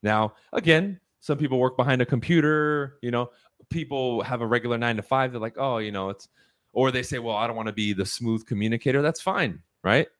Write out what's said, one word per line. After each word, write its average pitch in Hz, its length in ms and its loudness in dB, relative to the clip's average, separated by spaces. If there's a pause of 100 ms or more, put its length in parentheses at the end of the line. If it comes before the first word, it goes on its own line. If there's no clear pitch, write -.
Now, 107 320 2 (200)
again, 175 460 4 (200)
some 147 180 -4
people 131 220 0
work 127 160 2
behind 127 260 2
a 123 40 4
computer, 151 960 0
you 120 100 -6
know, 120 200 -2 (380)
people 131 520 -2
have 123 200 -4
a 113 60 -4
regular 120 300 0
nine-to-five. 120 540 0
They're 120 100 -8
like, 113 160 -8
"Oh, 131 220 -2
you 107 120 -6
know, 95 180 -4
it's," - 200 -12 (420)
or 131 200 2
they 123 120 -2
say, 127 160 -6
"Well, 113 160 -4
I 113 120 0
don't 117 80 -4
wanna 110 180 -6
be 104 200 0
the 95 120 0
smooth 113 400 -4
communicator." 117 560 0
That's 156 200 0
fine, 143 400 -2 (220)
right? 113 240 4 (120)